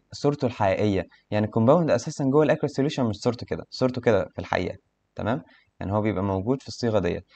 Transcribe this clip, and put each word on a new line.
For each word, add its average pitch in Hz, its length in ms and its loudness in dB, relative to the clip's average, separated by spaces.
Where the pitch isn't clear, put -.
صورته 143 340 0
الحقيقية. 98 580 2
يعني 107 160 0
الكومباوند 135 440 4
أساسًا 151 340 0
جوه 139 180 4
الأكويس 151 300 0
سوليوشن 139 320 0
مش 104 120 -2
صورته 113 300 -4
كده، 82 240 -6
صورته 127 300 -2
كده 101 240 4
في - 40 -10
الحقيقة، 90 380 -4
تمام؟ 110 280 -4
يعني 92 120 -6
هو 107 80 0
بيبقى 98 240 0
موجود 101 380 -2
في - 60 -16
الصيغة 110 300 -2
ديت، 90 260 -2